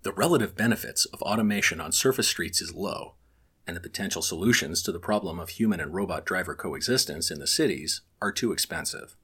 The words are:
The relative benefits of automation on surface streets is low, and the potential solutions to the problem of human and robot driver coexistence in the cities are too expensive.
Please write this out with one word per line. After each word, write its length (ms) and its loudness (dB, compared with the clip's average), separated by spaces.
The 80 0
relative 440 4
benefits 500 2
of 160 -10
automation 580 2
on 140 -4
surface 340 4
streets 340 0
is 140 -10
low, 400 -6
and 80 -8
the 80 -8
potential 400 -6
solutions 640 2
to 80 -4
the 80 -4
problem 400 -2
of 120 -10
human 280 2
and 140 -6
robot 320 -2
driver 280 -2
coexistence 800 -2
in 80 -8
the 80 -6
cities 540 0
are 120 -2
too 180 0
expensive. 720 -4